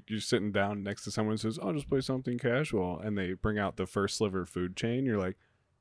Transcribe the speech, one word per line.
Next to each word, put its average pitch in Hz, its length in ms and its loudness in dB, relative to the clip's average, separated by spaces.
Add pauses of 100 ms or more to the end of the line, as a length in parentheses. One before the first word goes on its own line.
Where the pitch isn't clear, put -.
you're 107 140 -4
sitting 104 320 2
down 101 300 2
next 101 220 -6
to 107 60 -8
someone 107 220 0
who 110 60 0
says, 113 240 -2
"I'll 190 100 0
just 147 160 -4
play 135 120 2
something 131 380 -2
casual," 113 600 2
and 104 180 -2
they 92 140 0
bring 104 260 0
out 98 180 0
the 92 100 -2
first 98 320 0
sliver 95 240 2
of 90 80 -8
food 90 260 -2
chain. 120 280 0
You're 117 140 2
like, 95 180 0 (440)